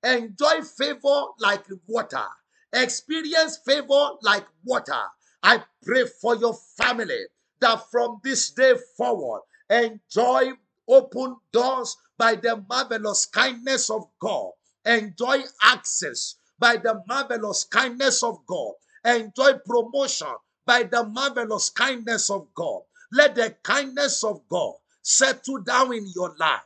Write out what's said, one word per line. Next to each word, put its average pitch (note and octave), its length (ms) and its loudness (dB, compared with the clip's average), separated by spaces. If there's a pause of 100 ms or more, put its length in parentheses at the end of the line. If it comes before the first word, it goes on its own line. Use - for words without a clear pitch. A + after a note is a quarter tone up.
Enjoy B3+ 580 0 (160)
favor C#4 480 0 (140)
like G3+ 240 0 (240)
water. G#3 380 -4 (480)
Experience D#4 920 -2
favor C#4 460 2 (100)
like G3 240 2 (180)
water. F#3+ 380 -4 (420)
I A3 200 4 (200)
pray A#3+ 220 0 (160)
for A#3 140 0
your A3+ 200 -2 (220)
family A3+ 420 -2 (400)
that A3+ 220 4 (100)
from A#3 320 -2
this B3 280 -4
day B3+ 240 6 (220)
forward, F3 440 -4 (280)
enjoy A#3+ 840 0 (360)
open C4 500 4 (140)
doors B3 460 0 (240)
by A3+ 140 4
the A3 340 -4
marvelous A3+ 560 -2
kindness B3 640 -2
of G#3+ 180 -6 (140)
God. C#3 300 -4 (340)
Enjoy A#3 540 0 (240)
access - 720 0 (240)
by A#3 180 4
the A3 320 -2
marvelous A#3 560 -4
kindness B3 580 -2
of A3+ 220 -6
God. F3 280 -6 (300)
Enjoy A#3+ 500 2 (120)
promotion A#3 720 -2 (320)
by B3 160 4
the A#3+ 220 0
marvelous A3+ 680 -4
kindness A#3 580 -2
of G3 260 -6
God. B2+ 280 -6 (280)
Let C#4+ 240 4
the A3+ 280 -2
kindness C4+ 600 -2
of G#3 280 -4
God D3+ 240 -4 (260)
settle C4 640 0
down B3+ 320 2
in G#3 200 -8
your F3 240 -6
life. D3+ 260 2